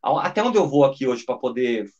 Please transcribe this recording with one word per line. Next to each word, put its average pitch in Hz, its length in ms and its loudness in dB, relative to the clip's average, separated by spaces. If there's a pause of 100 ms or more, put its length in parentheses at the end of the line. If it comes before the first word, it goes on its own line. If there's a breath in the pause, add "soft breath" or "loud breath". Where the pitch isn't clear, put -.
a-, - 260 -2
até 196 160 -2
onde 233 160 0
eu 165 100 2
vou 143 160 6
aqui 135 240 0
hoje 120 160 -4
pra 123 120 -4
poder 117 640 -4